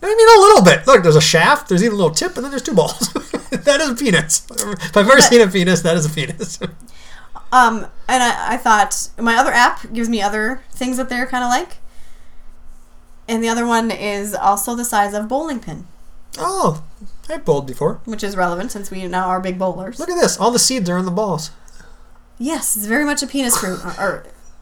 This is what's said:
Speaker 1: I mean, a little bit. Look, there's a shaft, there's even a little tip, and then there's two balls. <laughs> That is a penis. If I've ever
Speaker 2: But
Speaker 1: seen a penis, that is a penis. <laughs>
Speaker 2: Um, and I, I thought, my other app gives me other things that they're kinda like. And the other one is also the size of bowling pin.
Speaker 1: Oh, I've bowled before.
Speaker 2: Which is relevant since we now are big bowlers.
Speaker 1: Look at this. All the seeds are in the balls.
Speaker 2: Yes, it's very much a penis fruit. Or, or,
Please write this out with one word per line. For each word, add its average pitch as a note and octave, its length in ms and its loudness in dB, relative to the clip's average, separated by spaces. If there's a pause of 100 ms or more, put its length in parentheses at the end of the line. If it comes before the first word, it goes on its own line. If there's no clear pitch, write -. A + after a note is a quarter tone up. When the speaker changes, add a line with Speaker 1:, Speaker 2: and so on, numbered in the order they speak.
Speaker 1:
I F4+ 40 -6
mean, A4 320 8
a - 20 10
little G4+ 220 8
bit. E3+ 240 6
Look, B3+ 160 6
there's D#3+ 140 6
a D3+ 40 8
shaft, F#3 500 2
there's F#3 120 2
even A3+ 120 0
a - 20 -4
little E3+ 180 0
tip, F4+ 220 -4
and B3 80 -8
then C#4 80 -8
there's C4+ 100 -6
two D4+ 120 -6
balls. - 440 0
<laughs> - 140 -12 (160)
That C#4+ 320 0
is D4+ 100 0
a A#3+ 40 -2
penis. G3 560 0
If - 460 -4
I've G3+ 100 6
ever C4 100 8
Speaker 2:
But C4+ 60 8
Speaker 1:
seen A#3+ 180 6
a G#3+ 80 8
penis, F#3 340 2
that F3 140 2
is D#3+ 80 0
a D3+ 60 -2
penis. - 540 -8
<laughs> - 880 -10
Speaker 2:
Um, A#3 340 4 (220)
and B3 140 2
I, F3 320 -2
I - 20 -4
thought, G#3 520 0 (100)
my A#3 180 0
other C4+ 160 4
app B3 400 2
gives A3+ 160 -4
me A3+ 120 -2
other G#3+ 420 -2 (100)
things B3+ 260 -6
that B3+ 100 -4
they're B3 180 -4
kinda B3 200 -4
like. C4+ 320 -2 (1500)
And A3+ 140 -2
the A3+ 60 -2
other A#3 160 0
one A#3 280 0
is G3+ 420 -6
also G3+ 400 0
the A#3+ 100 -6
size G#3 300 0
of G#3+ 140 -6
bowling C#4 320 -4
pin. F3+ 260 -12 (520)
Speaker 1:
Oh, D#4 440 -2 (480)
I've D#4 140 -8
bowled C#3+ 240 0
before. D3+ 360 -4
Speaker 2:
Which A3 200 -8
is G3+ 120 -6
relevant F3+ 360 -4
since G3 180 -10
we F#3+ 160 -10
now F#3 220 -4
are F#3 120 -2
big F#3 180 -6
bowlers. F#3 420 -6
Speaker 1:
Look F4 100 -8
at F4 100 -2
this. G3+ 180 0
All G#3 120 2
the A#3+ 80 0
seeds A#3 320 -2
are F3+ 80 -2
in F#3 60 -2
the F#3 80 -6
balls. F3+ 380 -4 (880)
Speaker 2:
Yes, D4 380 -6
it's G#3 100 -8
very B3 180 0
much C#4+ 180 -4
a C#4 60 -6
penis B3+ 300 -2
fruit. F#3 260 -6
Or, F3+ 40 -8 (120)
or, F#3 260 -6 (360)